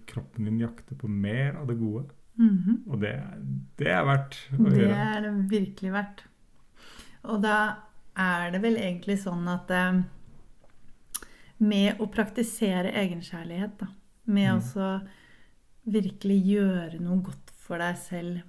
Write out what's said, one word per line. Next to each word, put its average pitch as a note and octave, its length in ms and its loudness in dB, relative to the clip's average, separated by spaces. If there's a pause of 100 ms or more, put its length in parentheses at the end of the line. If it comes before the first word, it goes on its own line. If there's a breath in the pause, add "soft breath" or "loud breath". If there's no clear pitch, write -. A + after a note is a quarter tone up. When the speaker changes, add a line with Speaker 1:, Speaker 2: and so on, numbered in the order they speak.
Speaker 1:
kroppen - 400 -6
din A2 140 0
jakte A#2 360 -6
på - 120 -8
mer G#2+ 500 0
av D3+ 100 -6
det A#2+ 120 -2
gode. A2+ 300 -2 (280)
Speaker 2:
Mhm. G#3 520 6
Speaker 1:
Og A#2+ 100 -2
det, G#2 140 -2 (640)
det - 100 0
er F2 160 4
verdt C3+ 320 2 (160)
å C3+ 180 4
Speaker 2:
Det G3 120 8
Speaker 1:
gjøre. G3+ 140 6 (200)
Speaker 2:
er G#3+ 60 -2
det G#3+ 120 -4 (160)
virkelig F#3+ 420 -2
verdt. G3+ 320 -6 (1000 loud breath)
Og G#3+ 180 -2
da G#3+ 360 2 (400)
er F3 340 0
det F#3 100 -2
vel A3+ 140 4
egentlig G3 440 -2
sånn F3 280 -4
at, F3+ 240 -2
eh, F#3 300 4 (1600 loud breath)
med G#3 440 4
å G#3+ 80 -2
praktisere G#3+ 800 0
egenkjærlighet, E3+ 880 -4
da, F#3+ 80 -10 (400)
med G3+ 240 4
Speaker 1:
Mm. - 60 4
Speaker 2:
å - 40 2
så F#3+ 460 -4 (800 loud breath)
virkelig G3 580 2
gjøre F#3 540 2
noe F3+ 220 0
godt D#3+ 300 -10
for - 260 -10
deg F3 200 -2
selv F3 520 -8